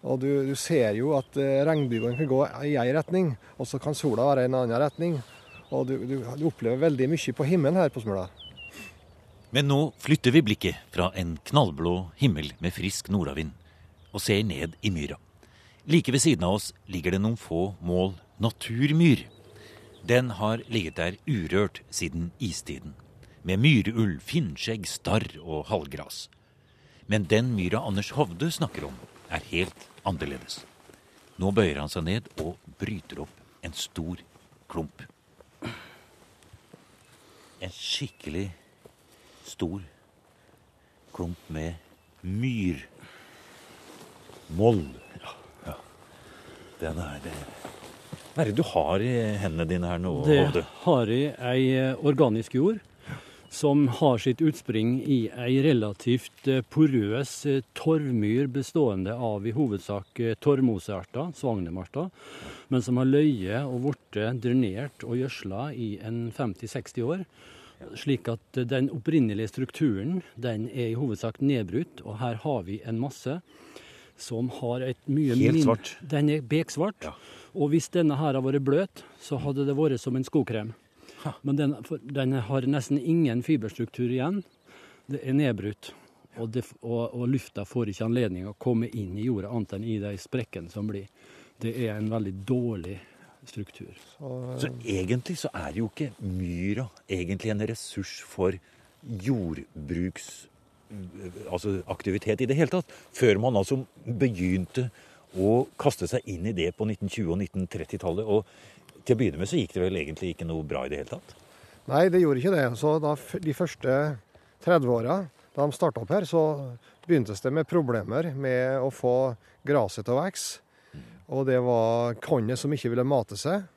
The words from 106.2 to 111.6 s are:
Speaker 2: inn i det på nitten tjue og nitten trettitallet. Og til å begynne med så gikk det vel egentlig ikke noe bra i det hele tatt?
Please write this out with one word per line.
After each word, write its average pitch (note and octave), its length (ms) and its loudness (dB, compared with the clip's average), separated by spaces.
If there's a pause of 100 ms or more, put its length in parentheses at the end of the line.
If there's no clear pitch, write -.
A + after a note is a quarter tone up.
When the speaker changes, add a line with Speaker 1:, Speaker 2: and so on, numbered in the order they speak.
Speaker 2:
inn F2+ 160 -4
i A2 80 -2
det F2 220 0
på G#2+ 100 -2
nitten G#2 240 -4
tjue F2+ 240 -2
og F#2+ 60 -2
nitten F#2+ 300 -4
trettitallet. F2+ 560 -4
Og G#2 180 2 (600)
til B2 120 4
å A2 40 -2
begynne E2+ 200 0
med F2+ 100 -2
så F3 80 0
gikk G#2+ 180 -2
det F#2 80 2
vel F#2+ 160 0
egentlig D#2 340 -6
ikke E2 140 -8
noe D#2+ 180 -4
bra C#2 200 -4
i C#2 60 -6
det C#2+ 100 -6
hele - 140 -10
tatt? - 180 -20 (560)